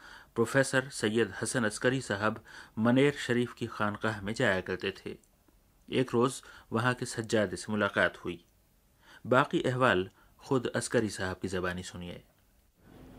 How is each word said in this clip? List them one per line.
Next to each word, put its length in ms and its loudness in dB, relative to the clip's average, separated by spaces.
प्रोफेसर 540 2
सैयद 520 0
हसन 220 -2
अस्करी 380 0
साहब 420 -2
मनेर 340 6
शरीफ 400 -2
की 140 -8
खानकाह 540 -4
में 120 -6
जाया 280 2
करते 300 -4
थे। 260 -12
एक 220 0
रोज़ 280 2
वहाँ 200 2
के 120 -4
सज्जादे 500 0
से 160 -10
मुलाकात 460 2
हुई। 280 -10
बाकी 340 4
अहवाल 480 2
खुद 200 0
अस्करी 420 0
साहब 320 -4
की 60 -4
ज़बानी 360 -4
सुनिए। 400 -12